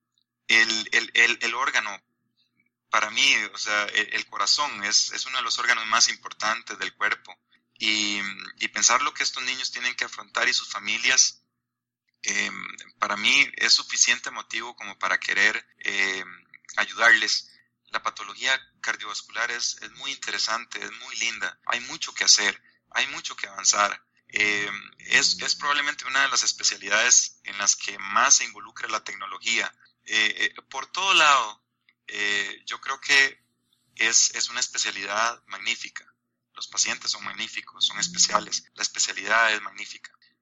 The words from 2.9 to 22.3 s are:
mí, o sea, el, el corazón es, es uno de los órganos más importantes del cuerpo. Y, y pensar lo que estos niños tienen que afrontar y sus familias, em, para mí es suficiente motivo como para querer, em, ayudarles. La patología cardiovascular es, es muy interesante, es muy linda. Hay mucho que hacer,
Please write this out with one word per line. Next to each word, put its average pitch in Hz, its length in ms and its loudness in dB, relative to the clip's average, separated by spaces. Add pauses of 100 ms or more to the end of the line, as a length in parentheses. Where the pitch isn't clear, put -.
mí, 131 260 4 (180)
o 101 40 -12
sea, 104 280 0
el, 104 280 -2
el 107 140 -4
corazón 107 560 0
es, 104 280 2
es - 140 -8
uno 131 120 -6
de 123 60 -2
los 113 160 -2
órganos 117 280 0
más 113 220 4
importantes 107 680 -6
del 95 160 -6
cuerpo. 101 420 -4 (380)
Y, 104 480 0 (360)
y 110 100 -4
pensar 117 340 4
lo 147 120 -2
que 139 100 -6
estos 127 200 -4
niños 131 280 -4
tienen 123 240 -6
que 123 100 -4
afrontar 117 420 -2
y 127 60 2
sus - 140 -2
familias, 113 760 0 (800)
em, 98 440 -4 (300)
para 104 180 -2
mí 123 400 2
es 113 180 2
suficiente - 580 0
motivo 117 440 -10
como 98 220 -14
para 92 220 0
querer, 101 460 2 (140)
em, 95 480 -2 (480)
ayudarles. 107 760 4 (400)
La 110 100 -4
patología 107 500 -4 (300)
cardiovascular 107 680 -4
es, 120 300 -4
es 107 100 -16
muy 131 200 -10
interesante, 110 720 -4
es 107 80 -8
muy 120 260 -16
linda. 107 480 -4
Hay 120 160 0
mucho 139 320 -8
que - 120 -2
hacer, 101 360 4 (300)